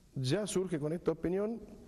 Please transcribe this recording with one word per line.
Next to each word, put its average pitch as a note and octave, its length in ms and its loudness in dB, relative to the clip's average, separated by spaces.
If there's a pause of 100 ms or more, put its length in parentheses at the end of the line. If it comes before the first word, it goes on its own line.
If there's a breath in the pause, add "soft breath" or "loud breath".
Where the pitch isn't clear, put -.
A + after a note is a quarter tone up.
(160)
Ya C#3 320 2
surge F#3 320 0
con D3+ 140 0
esta E3+ 180 2
opinión G3 480 0 (280)